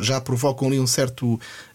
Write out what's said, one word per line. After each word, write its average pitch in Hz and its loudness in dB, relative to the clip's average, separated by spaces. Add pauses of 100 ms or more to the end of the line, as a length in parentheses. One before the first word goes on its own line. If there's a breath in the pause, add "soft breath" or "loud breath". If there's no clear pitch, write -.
já 127 0
provocam 131 0
ali 135 2
um 131 2
certo, 123 0 (360 loud breath)